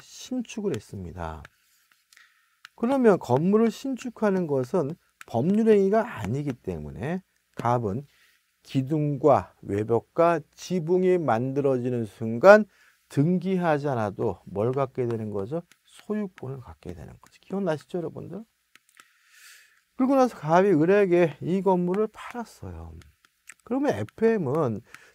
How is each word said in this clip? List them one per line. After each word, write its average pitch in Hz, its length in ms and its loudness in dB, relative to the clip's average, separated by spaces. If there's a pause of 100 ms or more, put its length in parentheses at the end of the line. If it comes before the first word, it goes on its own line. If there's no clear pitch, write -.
신축을 226 760 -8
했습니다. 85 680 -10 (1300)
그러면 233 440 4
건물을 196 520 2
신축하는 214 760 -4
것은 139 440 -2 (360)
법률행위가 202 920 2
아니기 127 340 -4
때문에 87 720 -8 (340)
갑은 120 500 -2 (560)
기둥과 139 1000 2
외벽과 117 760 0 (140)
지붕이 180 640 0
만들어지는 127 880 0
순간 120 580 6 (440)
등기하지 170 800 0
않아도 110 560 -4
뭘 110 280 -4
갖게 131 340 -4
되는 110 240 -6
거죠? 104 320 -6 (220)
소유권을 190 760 -10
갖게 87 340 -16
되는 80 260 -18
거죠. - 220 -20
기억나시죠, 185 560 -6
여러분들? 160 460 -12 (1500)
그리고 262 180 2
나서 254 220 4
갑이 175 320 4
을에게 175 760 4
이 170 180 -2
건물을 185 520 0
팔았어요. 87 840 -14 (680)
그러면 269 300 -2
에프엠은 139 840 -2 (340)